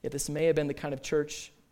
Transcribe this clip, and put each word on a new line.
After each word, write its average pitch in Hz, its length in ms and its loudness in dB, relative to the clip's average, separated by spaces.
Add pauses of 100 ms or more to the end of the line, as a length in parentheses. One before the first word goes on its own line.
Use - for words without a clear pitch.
Yet 143 100 -4
this 139 160 -2
may 147 180 2
have 160 100 6
been 151 100 2
the 143 80 -2
kind 143 200 -4
of 127 80 -10
church - 500 -2 (200)